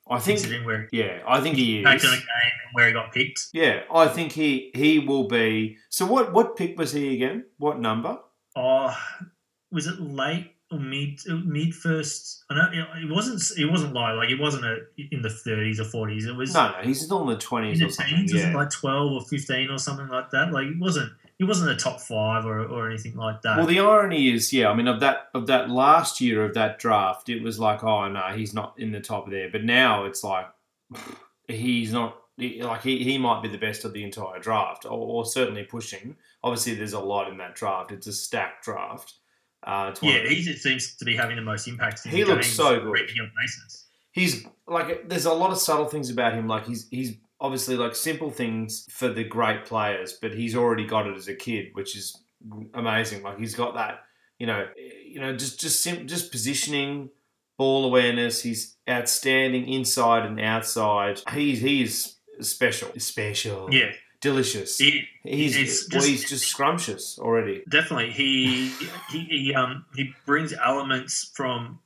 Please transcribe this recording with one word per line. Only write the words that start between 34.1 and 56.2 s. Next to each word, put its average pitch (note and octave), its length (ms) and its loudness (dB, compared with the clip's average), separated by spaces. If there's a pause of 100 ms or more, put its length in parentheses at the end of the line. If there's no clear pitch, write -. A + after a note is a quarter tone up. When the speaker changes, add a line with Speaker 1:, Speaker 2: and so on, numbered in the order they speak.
Speaker 1:
draft, G#2 460 -2
or, A2+ 140 -8
or A2+ 260 -4
certainly G#2+ 400 -2
pushing. A#2+ 520 -12 (260)
Obviously, A#2+ 320 -2
there's G#2 180 -6
a G#2 80 -6
lot G2 300 -2
in F#2+ 80 -14
that F2+ 160 -14
draft. F#2+ 380 -4
It's F#2+ 140 -14
a G#2 60 -10
stacked - 520 -6
draft. G2+ 500 -10 (480)
Uh, G2 280 -4
it's - 120 -12
one D3+ 100 4
Speaker 2:
Yeah, B2 80 4
Speaker 1:
of A2+ 80 -2
Speaker 2:
he F3+ 140 2
just E3+ 200 -4
seems C3 340 -2
to - 80 -14
be A2+ 120 0
having A#2 200 -2
the A2+ 60 -8
most G#2+ 240 -6
impact A2+ 400 -6
in A#2+ 60 -6
Speaker 1:
He G3 120 4
looks F#3+ 220 4
Speaker 2:
games - 100 0
Speaker 1:
so D#3 120 4
Speaker 2:
on B2 60 8
a A2 60 2
Speaker 1:
good. G#2+ 120 -4
Speaker 2:
regular A2+ 360 -2 (140)
basis. - 440 -8 (260)
Speaker 1:
He's, E3 340 0 (200)
like, E3 420 -2
there's D#3+ 180 0
a E3 60 4
lot F3+ 180 4
of F3+ 80 -2
subtle D3+ 280 2
things D3 220 -4
about A#2 260 2
him. A2+ 120 -2
Like, A2 200 -2
he's, A#2 240 -8
he's B2 260 -6 (240)
obviously, C3 360 -2
like, A#2 200 0
simple D#3 340 -4
things A2 600 -4
for B2+ 180 -2
the A2+ 160 -2
great A2 400 0
players, G#2 480 -2
but A2 200 -8
he's A2+ 220 -4
already A2+ 320 2
got G#2+ 200 0
it G2 100 -6
as F#2+ 120 -14
a G2 60 -8
kid, G#2 380 -6
which G2 240 -8
is - 200 -12 (580)
amazing. A2 480 -2
Like, G2+ 160 -12
he's A2 160 -6
got A#2+ 200 -2
that, A2 300 -6 (340)
you A#2+ 80 -6
know, G2+ 220 -2 (360)
you - 160 -14
know, C3 160 -4
just, C3+ 220 -6
just - 240 0
sim-, F3 240 -4
just E3+ 240 -6